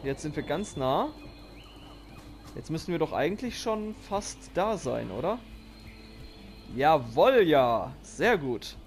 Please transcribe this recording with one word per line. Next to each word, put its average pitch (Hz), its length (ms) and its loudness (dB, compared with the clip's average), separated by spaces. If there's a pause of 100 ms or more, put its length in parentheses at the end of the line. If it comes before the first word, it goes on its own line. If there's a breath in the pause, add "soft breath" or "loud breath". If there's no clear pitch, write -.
Jetzt 135 200 -4
sind 151 120 -4
wir 151 60 -2
ganz 170 340 -4
nah. 147 340 0 (1500)
Jetzt - 160 -8
müssen 160 200 -4
wir 170 60 0
doch 156 160 2
eigentlich 190 460 0
schon 214 340 -4
fast - 600 -8
da 202 220 2
sein, 117 340 -4
oder? 160 260 -2 (1400)
Jawohl, 151 680 6
ja. 123 480 6 (100)
Sehr 208 360 2
gut. 127 500 -4